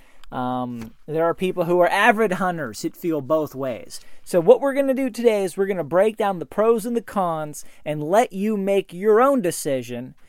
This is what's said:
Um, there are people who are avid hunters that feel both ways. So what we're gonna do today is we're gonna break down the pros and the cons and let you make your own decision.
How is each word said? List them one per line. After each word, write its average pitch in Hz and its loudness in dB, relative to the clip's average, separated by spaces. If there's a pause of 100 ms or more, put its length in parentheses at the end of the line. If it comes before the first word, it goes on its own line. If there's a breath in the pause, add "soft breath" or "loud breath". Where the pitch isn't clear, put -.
(320 soft breath)
Um, 127 -6 (100)
there 160 0
are 165 2
people 185 -2
who 175 4
are 175 6
avid 214 4
hunters 170 -4
that 160 -4
feel 156 -2
both 151 -2
ways. 131 -8 (240 soft breath)
So 185 0
what 180 8
we're 277 0
gonna 269 0
do 262 -2
today 214 2
is 180 -6
we're 196 -2
gonna 185 -2
break 190 2
down 196 -2
the 151 -8
pros 226 0
and 240 -2
the 220 -6
cons 160 -6 (200 soft breath)
and 151 -4
let 190 2
you 208 -2
make 196 -2
your 208 4
own 269 4
decision. 131 -4 (140)